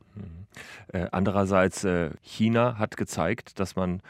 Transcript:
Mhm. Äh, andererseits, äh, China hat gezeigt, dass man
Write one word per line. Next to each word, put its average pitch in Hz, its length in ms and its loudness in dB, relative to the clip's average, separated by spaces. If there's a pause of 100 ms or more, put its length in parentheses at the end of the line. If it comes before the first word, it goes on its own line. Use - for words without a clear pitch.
(160)
Mhm. 104 80 -12 (640)
Äh, 87 240 -4
andererseits, 95 760 4
äh, 87 240 2 (120)
China 117 560 0
hat 107 200 -4
gezeigt, - 640 -4
dass 95 180 -4
man 90 320 -2